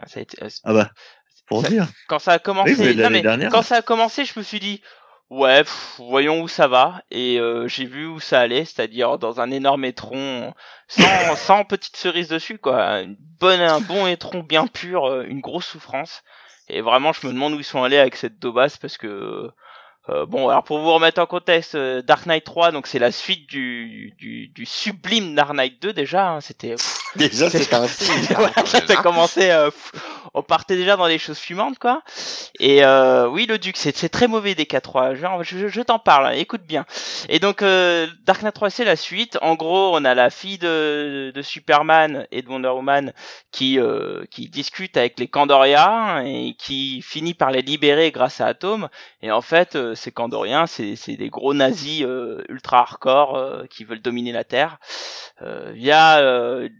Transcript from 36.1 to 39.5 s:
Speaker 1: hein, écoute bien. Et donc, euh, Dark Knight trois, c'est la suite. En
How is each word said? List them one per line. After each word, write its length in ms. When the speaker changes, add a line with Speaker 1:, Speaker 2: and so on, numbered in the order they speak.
Speaker 1:
hein, 40
écoute 360
bien. 180
Et 100
donc, 220
euh, 440
Dark 180
Knight 100
trois, 160
c'est 140
la 140
suite. 440
En 140